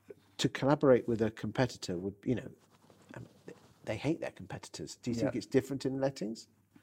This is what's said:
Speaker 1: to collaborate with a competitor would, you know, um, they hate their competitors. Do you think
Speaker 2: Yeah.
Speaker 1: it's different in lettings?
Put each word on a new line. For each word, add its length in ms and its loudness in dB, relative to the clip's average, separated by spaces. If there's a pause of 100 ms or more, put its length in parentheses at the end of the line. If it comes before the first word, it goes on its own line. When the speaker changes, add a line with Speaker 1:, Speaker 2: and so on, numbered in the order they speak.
(380)
Speaker 1:
to 100 2
collaborate 580 6
with 140 0
a 100 2
competitor 680 -2
would, 160 -6 (100)
you 120 0
know, 120 -8 (680)
um, 80 -16 (580)
they 120 -4
hate 260 -2
their 80 -6
competitors. 720 -12
Do 80 -4
you 40 0
think 200 0
Speaker 2:
Yeah. 40 -2
Speaker 1:
it's 80 -8
different 380 0
in 160 -2
lettings? 480 -4 (340)